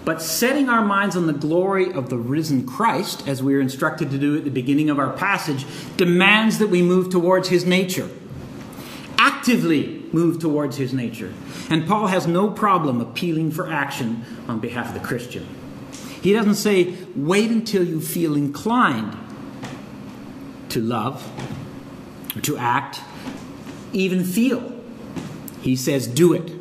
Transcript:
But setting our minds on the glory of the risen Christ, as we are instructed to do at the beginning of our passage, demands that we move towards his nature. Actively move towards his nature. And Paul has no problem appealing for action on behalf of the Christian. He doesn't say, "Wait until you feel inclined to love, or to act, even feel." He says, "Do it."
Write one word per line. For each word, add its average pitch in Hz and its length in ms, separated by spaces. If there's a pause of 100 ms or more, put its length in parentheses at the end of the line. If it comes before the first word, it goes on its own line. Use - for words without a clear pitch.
But 160 180
setting 269 460
our 233 160
minds 196 320
on 175 120
the 156 60 (140)
glory 185 420
of 135 200
the 127 80
risen 135 480
Christ, 208 600
as 135 160
we 139 140
are 139 60
instructed 139 500
to 135 60
do 147 200
at 156 60
the 143 80
beginning 139 380
of 143 100
our 135 120
passage, 156 540 (300)
demands 196 600
that 214 100
we 180 140
move 180 280
towards 180 380
his 175 180
nature. 185 440 (1080)
Actively 170 920
move 160 280
towards 147 360
his 127 160
nature. 113 400 (380)
And 160 180
Paul 208 200
has 185 200
no 185 220
problem 175 500
appealing 160 520
for 160 200
action 131 540 (240)
on 113 100
behalf 117 300
of 95 40
the 90 140
Christian. 101 400 (760)
He 190 120
doesn't 214 220
say, 185 400 (200)
"Wait 185 340
until 196 360
you 160 160
feel 160 340
inclined 143 800 (1500)
to 123 140
love, 117 440 (1120)
or 104 60
to 147 160
act, 123 420 (960)
even 185 320
feel." - 480 (880)
He 131 160
says, 135 300
"Do 160 260
it." - 280